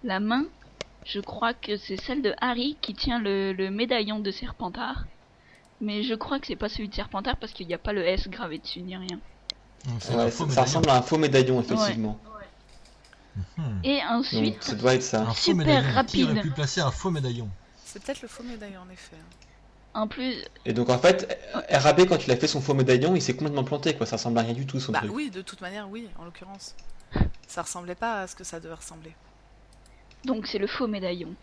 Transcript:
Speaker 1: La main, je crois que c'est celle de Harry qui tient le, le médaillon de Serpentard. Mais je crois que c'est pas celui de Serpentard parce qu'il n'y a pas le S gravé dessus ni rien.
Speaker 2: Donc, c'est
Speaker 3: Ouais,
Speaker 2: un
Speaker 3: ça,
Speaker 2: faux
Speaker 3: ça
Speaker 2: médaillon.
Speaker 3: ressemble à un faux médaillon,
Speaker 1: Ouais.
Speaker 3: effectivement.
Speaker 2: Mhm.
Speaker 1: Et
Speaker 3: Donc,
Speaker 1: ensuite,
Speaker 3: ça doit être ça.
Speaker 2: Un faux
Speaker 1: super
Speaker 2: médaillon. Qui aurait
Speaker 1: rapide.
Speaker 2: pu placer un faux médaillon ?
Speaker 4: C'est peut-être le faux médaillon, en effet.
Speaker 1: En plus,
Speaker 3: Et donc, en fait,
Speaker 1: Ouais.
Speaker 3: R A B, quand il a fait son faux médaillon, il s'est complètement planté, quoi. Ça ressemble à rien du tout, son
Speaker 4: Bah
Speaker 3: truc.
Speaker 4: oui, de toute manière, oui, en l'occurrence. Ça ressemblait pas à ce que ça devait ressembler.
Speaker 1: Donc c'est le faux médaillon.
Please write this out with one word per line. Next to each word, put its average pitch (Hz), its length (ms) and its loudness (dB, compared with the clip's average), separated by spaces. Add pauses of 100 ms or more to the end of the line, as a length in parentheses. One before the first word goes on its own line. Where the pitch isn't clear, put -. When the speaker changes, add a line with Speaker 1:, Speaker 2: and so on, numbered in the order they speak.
Speaker 1:
La 196 160 -2
main, 240 240 2 (600)
je - 160 -6
crois 202 340 -2
que 208 220 -4
c'est - 240 -6
celle 277 220 -4
de 208 180 2
Harry 247 400 0
qui 202 140 -6
tient 240 260 0
le, 196 320 0
le 190 180 -2
médaillon 214 500 0
de 196 100 -2
Serpentard. 240 760 -6 (760)
Mais 208 220 -2
je 240 120 0
crois 269 260 -4
que - 80 -12
c'est - 80 -4
pas 208 120 -4
celui 208 200 -6
de - 60 -14
Serpentard 202 420 -4
parce - 160 -10
qu'il 185 140 -12
n'y 170 80 -4
a 165 40 -6
pas 208 140 -4
le 190 140 -2
S 190 220 0
gravé 165 300 -8
dessus - 240 -10
ni 185 140 -10
rien. 180 220 -10 (680)
Speaker 2:
Donc, 120 140 -6
c'est - 140 -4
Speaker 3:
Ouais, 117 80 4
Speaker 2:
un - 40 4
Speaker 3:
ça, 117 40 4
Speaker 2:
faux - 80 -8
Speaker 3:
ça 165 100 0
Speaker 2:
médaillon. 131 160 6
Speaker 3:
ressemble 151 260 4
à 127 60 8
un 123 60 6
faux 160 140 2
médaillon, 131 420 6
Speaker 1:
Ouais. 120 60 0
Speaker 3:
effectivement. 107 540 0 (1400)
Speaker 2:
Mhm. 117 280 -2
Speaker 1:
Et 277 160 2
Speaker 3:
Donc, 175 100 -4
Speaker 1:
ensuite, 110 520 0
Speaker 3:
ça - 120 -4
doit 120 220 4
être 127 60 2
ça. 110 200 0
Speaker 2:
Un 110 40 2
faux 113 80 0 (180)
Speaker 1:
super 185 40 6
Speaker 2:
médaillon. 262 240 6
Qui 247 440 2
aurait 226 100 2
Speaker 1:
rapide. 208 80 2
Speaker 2:
pu 156 80 -2
placer 143 320 -2
un 135 80 2
faux - 200 -2
médaillon ? 123 380 -4 (360)
Speaker 4:
C'est - 180 -16
peut-être 277 180 -8
le 359 80 -14
faux - 140 -16
médaillon, 208 440 -12
en 185 60 -20
effet. - 240 -20 (800)
Speaker 1:
En 220 120 0
plus, 254 280 -4 (320)
Speaker 3:
Et 123 80 0
donc, 120 160 2
en 127 80 6
fait, 175 400 4 (160)
Speaker 1:
Ouais. - 240 0
Speaker 3:
R 135 80 6
A 151 80 8
B, 180 120 10
quand 180 200 2
il 139 40 2
a 156 60 8
fait 160 100 2
son 147 140 0
faux 135 140 2
médaillon, 131 420 6
il 151 60 2
s'est - 120 0
complètement 143 300 0
planté, 147 300 0
quoi. 113 120 -2
Ça 117 100 -4
ressemble 117 220 0
à 113 40 4
rien 117 100 -2
du 135 140 -4
tout, 135 140 -4
son 113 120 -4
Speaker 4:
Bah - 80 0
Speaker 3:
truc. 104 140 -4
Speaker 4:
oui, 285 160 -6
de 185 100 -10
toute 190 220 -14
manière, 196 260 -10
oui, 226 180 -12 (120)
en 170 80 -14
l'occurrence. 190 480 -16 (720)
Ça 170 140 -8
ressemblait 180 340 -8
pas 226 240 -4
à 185 60 -6
ce - 100 -16
que 185 80 -16
ça 165 160 -10
devait 165 140 -14
ressembler. 160 380 -16 (1120)
Speaker 1:
Donc 220 200 -2
c'est 214 120 -4
le 196 100 2
faux - 180 -2
médaillon. 180 560 -4